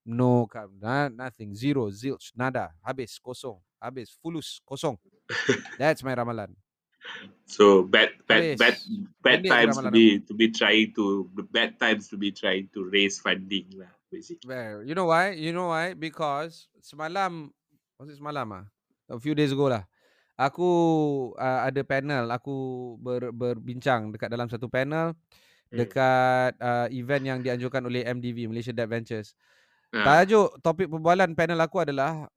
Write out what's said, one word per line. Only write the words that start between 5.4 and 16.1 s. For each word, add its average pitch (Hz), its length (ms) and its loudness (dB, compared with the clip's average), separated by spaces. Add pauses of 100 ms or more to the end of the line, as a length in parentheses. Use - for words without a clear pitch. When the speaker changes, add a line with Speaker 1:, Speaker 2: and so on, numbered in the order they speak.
Speaker 1:
That's 147 240 0
my 127 160 -6
ramalan. 113 400 -8 (880)
Speaker 2:
So, 98 400 8
bad, 110 400 4
bad, 110 160 6
Speaker 1:
Habis. 151 160 0
Speaker 2:
bad, 117 180 6 (460)
bad 123 240 4
Speaker 1:
Pendek 190 80 2
Speaker 2:
times 117 240 6
to - 80 -6
Speaker 1:
ramalan 123 80 -2
Speaker 2:
be, 113 120 10 (120)
Speaker 1:
aku. 98 80 -6
Speaker 2:
to - 80 -12
be 113 160 4
trying 110 480 4
to, 98 320 -2 (240)
bad 117 240 -2
times 110 320 -2
to 107 80 -12
be 101 160 -4
trying 98 400 -2
to 92 160 -8
raise 98 320 0
funding 95 560 -4
lah, 92 160 -20 (160)
basically. - 400 -16
Speaker 1:
Well, 113 320 -10
you 139 160 -8
know 175 160 2
why? 180 240 0
You 156 160 -6
know 180 160 -4
why? 165 240 -4
Because 156 720 -8 (160)